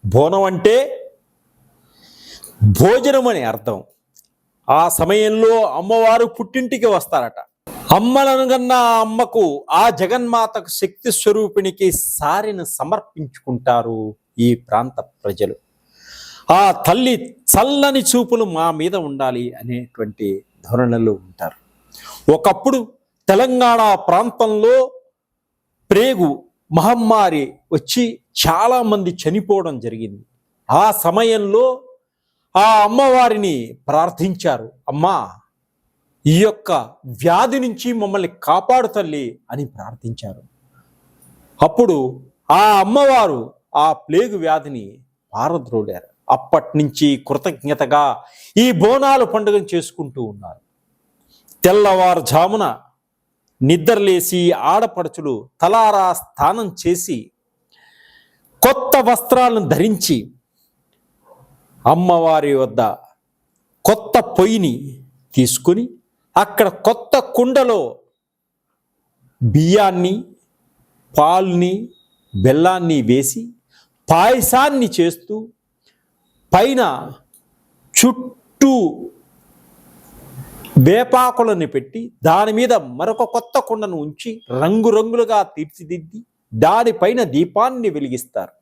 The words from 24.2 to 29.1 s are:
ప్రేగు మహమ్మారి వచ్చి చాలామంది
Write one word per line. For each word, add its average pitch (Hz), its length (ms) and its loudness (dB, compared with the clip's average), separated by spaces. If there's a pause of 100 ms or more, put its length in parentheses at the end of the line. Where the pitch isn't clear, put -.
ప్రేగు 185 520 2 (300)
మహమ్మారి 196 840 0 (180)
వచ్చి 233 460 -4 (300)
చాలామంది 208 680 0 (120)